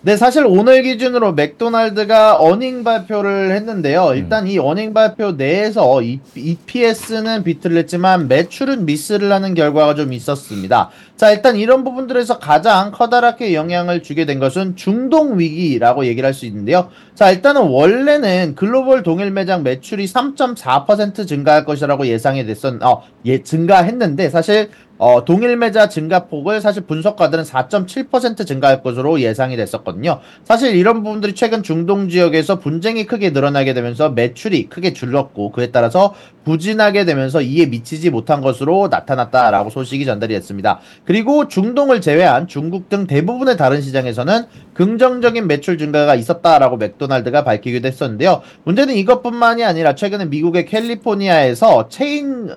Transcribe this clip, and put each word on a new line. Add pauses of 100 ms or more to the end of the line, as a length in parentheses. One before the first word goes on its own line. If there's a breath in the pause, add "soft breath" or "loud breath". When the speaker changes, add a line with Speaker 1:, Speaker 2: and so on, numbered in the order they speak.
Speaker 1:
네,
사실
오늘
기준으로
맥도날드가
어닝
발표를
했는데요.
Speaker 2:
음.
Speaker 1:
일단
이
어닝
발표
내에서
이, (140)
이피에스는
비트를
냈지만
매출은
미스를
하는
결과가
좀
있었습니다. (260 loud breath)
자,
일단
이런
부분들에서
가장
커다랗게
영향을
주게
된
것은
중동
위기라고
얘기를
할
수
있는데요. (240 loud breath)
자,
일단은
원래는
글로벌
동일
매장
매출이
삼점사
퍼센트
증가할
것이라고
예상이
됐었-,
어, (200 loud breath)
예,
증가했는데
사실, (280 soft breath)
어,
동일
매장
증가폭을
사실
분석가들은
사점칠
퍼센트
증가할
것으로
예상이
됐었거든요. (240 loud breath)
사실
이런
부분들이
최근
중동
지역에서
분쟁이
크게
늘어나게
되면서
매출이
크게
줄었고
그에
따라서 (300 loud breath)
부진하게
되면서
이에
미치지
못한
것으로
나타났다라고
소식이
전달이
됐습니다. (260 loud breath)
그리고
중동을
제외한
중국
등
대부분의
다른
시장에서는 (300 loud breath)
긍정적인
매출
증가가
있었다라고
맥도날드가
밝히기도
했었는데요. (200 loud breath)
문제는
이것뿐만이
아니라
최근에
미국의
캘리포니아에서
체인,